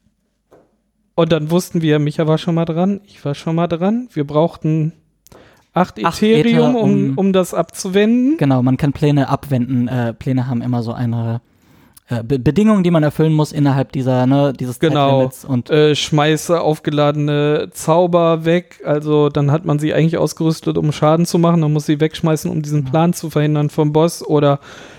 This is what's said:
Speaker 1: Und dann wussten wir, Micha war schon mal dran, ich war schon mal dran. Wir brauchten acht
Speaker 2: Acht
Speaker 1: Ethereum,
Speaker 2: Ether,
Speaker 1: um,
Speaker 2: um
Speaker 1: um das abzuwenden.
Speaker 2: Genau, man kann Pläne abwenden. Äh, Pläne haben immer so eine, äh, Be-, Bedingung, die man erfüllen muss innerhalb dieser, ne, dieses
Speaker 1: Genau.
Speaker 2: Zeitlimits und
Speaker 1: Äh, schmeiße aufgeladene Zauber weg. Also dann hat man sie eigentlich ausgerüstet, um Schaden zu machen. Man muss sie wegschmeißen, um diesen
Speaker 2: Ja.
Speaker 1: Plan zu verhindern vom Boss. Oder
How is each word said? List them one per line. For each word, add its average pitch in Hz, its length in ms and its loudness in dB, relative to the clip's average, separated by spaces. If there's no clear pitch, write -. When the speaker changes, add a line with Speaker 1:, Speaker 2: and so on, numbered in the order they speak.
Speaker 1:
Und 165 180 0
dann 156 180 0
wussten 175 320 -2
wir, 151 160 2
Micha 151 300 -2
war 156 100 2
schon 170 160 -4
mal 165 120 -2
dran, 185 400 -2
ich - 180 -20
war 143 100 -4
schon 165 220 -6
mal 170 100 0
dran. 196 460 -2
Wir 147 120 -4
brauchten 156 680 -2
acht 185 300 -2
Speaker 2:
Acht 170 180 -2
Speaker 1:
Ethereum, 233 540 4
Speaker 2:
Ether, 226 40 0
Speaker 1:
um, 202 100 2
Speaker 2:
um 135 80 -2
Speaker 1:
um 190 140 2
das 185 220 0
abzuwenden. 214 840 0
Speaker 2:
Genau, 135 260 2
man 127 140 2
kann 143 160 0
Pläne 147 360 0
abwenden. 123 600 -2
Äh, 120 260 -4
Pläne 131 320 -4
haben 120 160 -4
immer 123 220 -4
so 117 80 -6
eine, 117 480 -4
äh, 117 140 -6
Be-, 131 160 -2
Bedingung, 190 460 2
die 175 80 2
man 160 100 4
erfüllen 156 300 2
muss 151 200 2
innerhalb 139 400 0
dieser, 127 340 0
ne, 139 260 2
dieses 123 280 -8
Speaker 1:
Genau. 135 480 2
Speaker 2:
Zeitlimits - 160 -14
und 127 260 -4
Speaker 1:
Äh, 151 260 4
schmeiße 156 640 0
aufgeladene 147 1120 -2
Zauber 165 720 0
weg. 175 400 -2
Also 151 440 0
dann 143 220 0
hat 156 140 0
man 151 160 -2
sie 156 140 -2
eigentlich 160 240 2
ausgerüstet, 160 600 -2
um 151 140 0
Schaden 160 340 2
zu 180 120 0
machen. 170 220 2
Man 151 120 0
muss 151 140 -2
sie 151 140 0
wegschmeißen, 156 500 -2
um 156 120 -4
diesen 147 220 -2
Speaker 2:
Ja. 131 60 -8
Speaker 1:
Plan 165 220 2
zu - 180 -8
verhindern 151 400 0
vom 151 220 0
Boss. 160 320 0
Oder 143 360 2